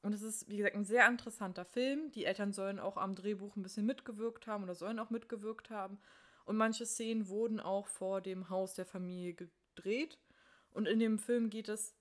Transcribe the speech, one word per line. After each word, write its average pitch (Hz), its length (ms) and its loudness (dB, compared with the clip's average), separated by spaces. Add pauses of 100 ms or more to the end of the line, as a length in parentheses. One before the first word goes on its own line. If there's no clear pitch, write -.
Und 208 100 0
es 208 80 -4
ist, 220 280 -6
wie 202 80 -4
gesagt, 202 180 4
ein 202 100 0
sehr 220 220 8
interessanter 214 580 0
Film. 277 460 0
Die - 140 -4
Eltern 202 280 0
sollen 196 260 -2
auch 196 180 -4
am 190 180 0
Drehbuch 202 400 -4
ein 196 80 -4
bisschen 202 220 -2
mitgewirkt 233 640 -2
haben 208 160 -4
oder 180 120 -4
sollen 214 240 -4
auch 220 100 -4
mitgewirkt 220 600 -6
haben. 202 280 -6 (480)
Und 214 100 0
manche 226 300 4
Szenen 226 440 0
wurden 220 300 0
auch 196 280 0
vor 190 340 -2
dem 185 280 -6
Haus 190 260 0
der 185 100 -6
Familie 180 480 -6
gedreht. 196 840 -4 (540)
Und 214 160 0
in 220 120 6
dem 220 200 6
Film 233 300 2
geht 214 180 -6
es - 340 -4